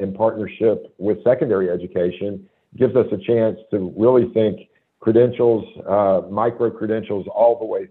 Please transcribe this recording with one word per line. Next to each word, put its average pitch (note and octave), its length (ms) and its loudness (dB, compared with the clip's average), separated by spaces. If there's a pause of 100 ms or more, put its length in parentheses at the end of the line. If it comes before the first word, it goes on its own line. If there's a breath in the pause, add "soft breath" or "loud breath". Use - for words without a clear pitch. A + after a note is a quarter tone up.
in G2 120 -6
partnership G#2+ 840 -2
with G2+ 260 -2
secondary G2 460 2
education, F2+ 760 -4 (300 soft breath)
gives B2 180 2
us A2+ 180 4
a G#2 40 -2
chance A2 420 0 (120)
to F#2+ 260 -4
really A#2 360 4
think G#2+ 360 -2 (320)
credentials, A#2 640 2 (240)
uh, G2 320 2 (100)
micro A#2 400 -2
credentials, G#2 640 -6
all A#2 240 4
the A2 60 -8
way G2 260 -6